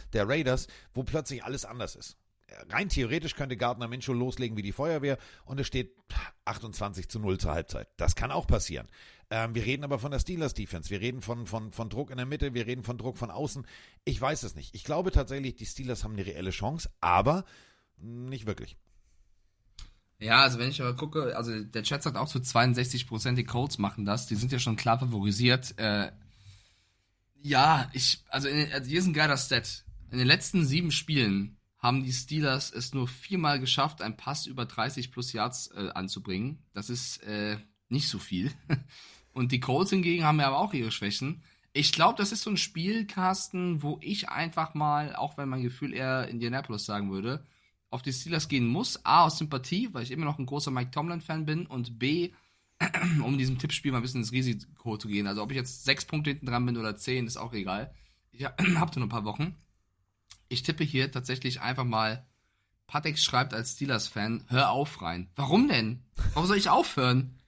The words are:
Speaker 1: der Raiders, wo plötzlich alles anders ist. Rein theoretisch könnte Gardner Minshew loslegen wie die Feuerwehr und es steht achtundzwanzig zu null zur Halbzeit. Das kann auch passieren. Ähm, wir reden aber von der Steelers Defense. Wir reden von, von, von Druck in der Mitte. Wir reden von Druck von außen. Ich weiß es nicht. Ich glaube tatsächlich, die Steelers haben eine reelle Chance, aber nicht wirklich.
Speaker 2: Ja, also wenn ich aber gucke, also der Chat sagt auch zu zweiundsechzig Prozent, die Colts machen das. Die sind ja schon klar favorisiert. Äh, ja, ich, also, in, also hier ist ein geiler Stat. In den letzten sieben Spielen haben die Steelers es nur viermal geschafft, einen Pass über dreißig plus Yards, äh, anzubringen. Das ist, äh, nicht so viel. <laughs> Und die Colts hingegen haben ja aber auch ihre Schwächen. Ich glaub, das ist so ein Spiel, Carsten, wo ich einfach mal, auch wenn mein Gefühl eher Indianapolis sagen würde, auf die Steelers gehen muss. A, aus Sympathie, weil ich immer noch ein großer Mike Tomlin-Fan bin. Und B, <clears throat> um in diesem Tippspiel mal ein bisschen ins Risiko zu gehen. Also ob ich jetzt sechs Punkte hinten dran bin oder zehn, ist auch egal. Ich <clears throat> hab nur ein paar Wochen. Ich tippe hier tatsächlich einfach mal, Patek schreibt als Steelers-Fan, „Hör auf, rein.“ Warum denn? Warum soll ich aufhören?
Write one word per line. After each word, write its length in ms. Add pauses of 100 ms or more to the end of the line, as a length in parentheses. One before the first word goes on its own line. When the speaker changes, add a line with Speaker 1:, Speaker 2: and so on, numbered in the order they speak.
(120)
Speaker 1:
der 160
Raiders, 380 (260)
wo 120
plötzlich 400
alles 200
anders 300
ist. 220 (540)
Rein 180
theoretisch 460
könnte 220
Gardner 320
Minshew 260
loslegen 420
wie 60
die 100
Feuerwehr 460 (260)
und 160
es 60
steht 280 (500)
achtundzwanzig 640
zu 120
null 180
zur 140
Halbzeit. 360 (100)
Das 180
kann 140
auch 160
passieren. 420 (420)
Ähm, 240
wir 120
reden 180
aber 140
von 120
der 80
Steelers 360
Defense. 340
Wir 120
reden 200
von, 260
von, 260
von 180
Druck 200
in 60
der 80
Mitte. 300
Wir 120
reden 160
von 140
Druck 220
von 120
außen. 360 (380)
Ich 140
weiß 260
es 100
nicht. 200
Ich 100
glaube 280
tatsächlich, 440
die 100
Steelers 360
haben 120
eine 100
reelle 260
Chance, 400 (120)
aber 420 (560)
nicht 460
wirklich. 320 (1400)
Speaker 2:
Ja, 220
also 180
wenn 120
ich 100
aber 160
gucke, 400
also 260
der 200
Chat 200
sagt 140
auch 120
zu 120
zweiundsechzig 680
Prozent, 280
die 80
Colts 320
machen 300
das. 200
Die 100
sind 160
ja 60
schon 180
klar 220
favorisiert. 800
Äh, 340 (1300)
ja, 500
ich, 360
also, 200
in, 240
also 160
hier 120
ist 60
ein 60
geiler 240
Stat. 480 (260)
In 80
den 80
letzten 380
sieben 280
Spielen 640 (200)
haben 260
die 100
Steelers 600
es 220
nur 120
viermal 540
geschafft, 400
einen 160
Pass 300
über 180
dreißig 480
plus 200
Yards, 420
äh, 160
anzubringen. 720 (100)
Das 180
ist, 340
äh, 340 (300)
nicht 200
so 100
viel. 340 (160)
<laughs> 640
Und 200
die 80
Colts 300
hingegen 340
haben 160
ja 80
aber 100
auch 140
ihre 180
Schwächen. 520 (300)
Ich 200
glaub, 240
das 160
ist 100
so 80
ein 60
Spiel, 500
Carsten, 760
wo 200
ich 260
einfach 460
mal, 400
auch 220
wenn 120
mein 140
Gefühl 320
eher 320
Indianapolis 580
sagen 280
würde, 340 (440)
auf 120
die 100
Steelers 360
gehen 180
muss. 400
A, 200
aus 120
Sympathie, 540
weil 100
ich 80
immer 140
noch 160
ein 60
großer 260
Mike 180
Tomlin-Fan 560
bin. 200
Und 340
B, 320 (480)
<clears throat> 420
um 120
in 40
diesem 200
Tippspiel 340
mal 60
ein 40
bisschen 200
ins 100
Risiko 640
zu 100
gehen. 220
Also 140
ob 100
ich 40
jetzt 280
sechs 200
Punkte 260
hinten 160
dran 200
bin 100
oder 200
zehn, 320
ist 80
auch 160
egal. 420 (380)
Ich 120
<clears throat> 0
hab 520
nur 100
ein 40
paar 140
Wochen. 300 (960)
Ich 120
tippe 200
hier 300
tatsächlich 480
einfach 240
mal, 420 (600)
Patek 320
schreibt 340
als 200
Steelers-Fan, 760
„Hör 220
auf, 320
rein.“ 340
Warum 320
denn? 340 (300)
Warum 160
soll 80
ich 140
aufhören? 760